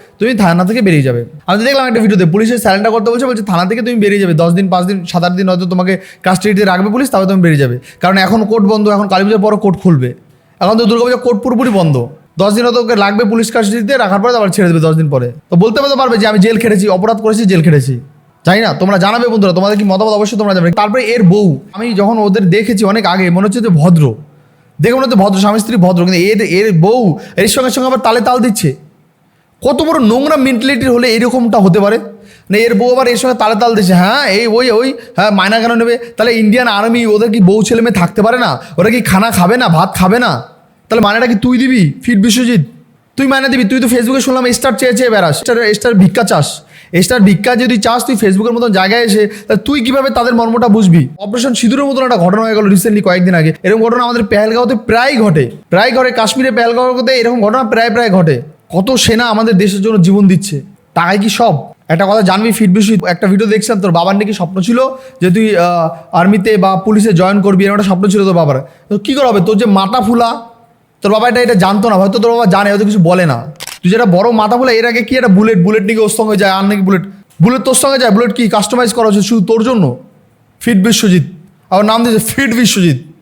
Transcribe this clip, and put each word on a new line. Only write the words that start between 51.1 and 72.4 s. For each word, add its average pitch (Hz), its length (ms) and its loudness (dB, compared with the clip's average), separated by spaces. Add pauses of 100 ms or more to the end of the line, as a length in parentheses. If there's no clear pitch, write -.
অপারেশন 233 360 -4
সিঁদুরের 262 300 0
মতন 269 180 -2
একটা 240 140 0
ঘটনা 180 260 0
হয়ে 220 120 -2
গেল 208 100 0
রিসেন্টলি 202 380 2
কয়েকদিন 180 320 0
আগে। 160 180 2 (100)
এরকম 220 220 0
ঘটনা 240 200 0
আমাদের 240 200 -2
পেহেলগাঁওতে 220 500 0
প্রায় 233 460 0
ঘটে, 151 300 0 (200)
প্রায় 226 260 2
ঘটে। 247 140 0
কাশ্মীরে 254 400 -2
পেহেলগাঁওতে 247 600 -2
এরকম 240 280 0
ঘটনা 220 240 0
প্রায় 226 260 0
প্রায় 226 200 -2
ঘটে। 156 320 2 (260)
কত 202 260 -2
সেনা 233 300 0
আমাদের 220 300 0
দেশের 196 280 0
জন্য 214 200 2
জীবন 196 260 4
দিচ্ছে, 151 340 -2 (320)
তাই 175 240 0
কি 208 100 -2
সব? 202 300 0 (300)
একটা 165 180 0
কথা 214 140 2
জানবি 202 320 0
ফিট 208 180 2
বিশ্বজিৎ, 208 340 2
একটা 180 220 -2
ভিডিও 202 220 2
দেখছিলাম, 214 320 -2
তোর 185 100 -2
বাবার 175 260 0
নাকি 208 160 -2
স্বপ্ন 185 280 -6
ছিল 233 200 0 (400)
যে 180 100 2
তুই, 214 260 0
আহ, 170 600 -2
আর্মিতে 202 400 2
বা 190 200 0
পুলিশে 214 360 2
জয়েন 185 300 2
করবি, 196 220 2
এরকম 196 100 0
একটা 208 100 -2
স্বপ্ন 190 240 0
ছিল 196 160 0
তোর 190 100 0
বাবার। 147 260 0 (280)
তো 208 100 -2
কী 254 160 -4
করে 269 120 0
হবে? 214 200 0
তোর 214 100 0
যে 233 100 0
মাথা 196 340 0
ফুলা, 233 540 -2 (480)
তোর 202 100 0
বাবা 226 160 2
এটা, 240 120 0
এটা 240 140 2
জানতো 196 340 2
না, 202 80 2
হয়তো 196 220 0
তোর 233 140 0
বাবা 233 140 0